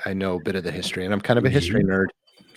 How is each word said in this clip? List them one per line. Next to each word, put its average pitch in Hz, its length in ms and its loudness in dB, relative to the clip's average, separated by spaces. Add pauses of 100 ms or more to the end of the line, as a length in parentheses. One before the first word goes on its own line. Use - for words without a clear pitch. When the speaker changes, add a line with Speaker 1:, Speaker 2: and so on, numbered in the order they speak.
Speaker 1:
I 98 80 -4
know 95 240 -2
a 85 60 -4
bit 98 140 -4
of 87 80 -4
the 85 80 -6
history, 92 340 -6
and 101 80 0
I'm 98 80 0
kind 120 160 4
of 117 80 4
a 127 40 2
history 107 300 2
Speaker 2:
You 98 60 4
Speaker 1:
nerd. 95 200 2 (500)